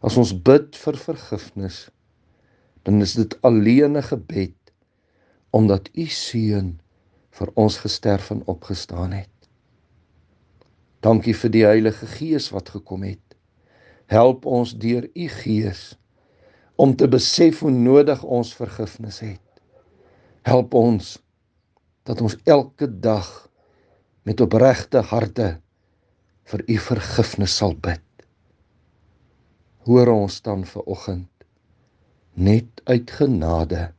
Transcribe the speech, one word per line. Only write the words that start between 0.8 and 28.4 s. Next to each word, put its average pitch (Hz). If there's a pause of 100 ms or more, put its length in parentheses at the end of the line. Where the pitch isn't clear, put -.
vergifnis, - (1080)
dan 101
is 98
dit 110
alleen 123
'n 139
gebed 95 (1000)
omdat 101
U 165
seun 104 (520)
vir -
ons 107
gesterf 101
en 107
opgestaan 90
het. 98 (1700)
Dankie 110
vir 113
die 110
Heilige 110
Gees 151
wat 95
gekom 95
het. 98 (680)
Help 127
ons 120
deur 117
U 175
Gees - (800)
om 135
te 135
besef -
hoe 139
nodig 135
ons 120
vergifnis 104
het. 98 (1000)
Help 127
ons 113 (920)
dat 120
ons 110
elke 143
dag 104 (1000)
met 107
opregte 117
harte 110 (1000)
vir 101
U 110
vergifnis 104
sal 95
bid. 80 (1900)